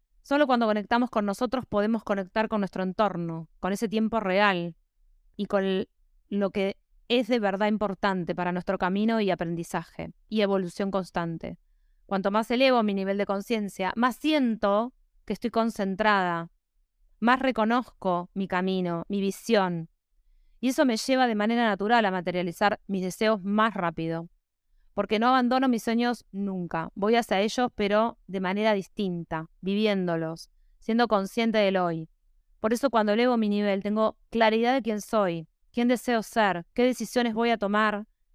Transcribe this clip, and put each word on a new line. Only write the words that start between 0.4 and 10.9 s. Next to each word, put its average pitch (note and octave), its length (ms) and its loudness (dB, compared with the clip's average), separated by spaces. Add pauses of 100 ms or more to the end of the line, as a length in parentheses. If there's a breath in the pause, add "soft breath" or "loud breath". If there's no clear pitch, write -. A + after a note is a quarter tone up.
cuando B3 200 2
conectamos G#3+ 440 0
con G#3 160 -2
nosotros A#3 400 -4
podemos G#3 380 0
conectar G#3 440 -2
con A3 120 -2
nuestro F#3+ 220 -4
entorno, F3 680 -2 (120)
con F#3 120 -2
ese G3+ 160 -4
tiempo A3 320 0
real F#3 560 2 (600)
y G#3 100 -6
con G3 180 0
l-, F#3+ 240 -2 (400)
lo G3+ 220 -2
que G3 260 -4 (320)
es A#3+ 200 0
de A#3+ 120 0
verdad G3+ 260 0
importante G3 680 -2
para F3 180 -4
nuestro F3+ 260 -4
camino G#3 420 0
y G3+ 100 0
aprendizaje E3+ 840 -6 (160)
y G#3+ 120 -2
evolución G3 500 0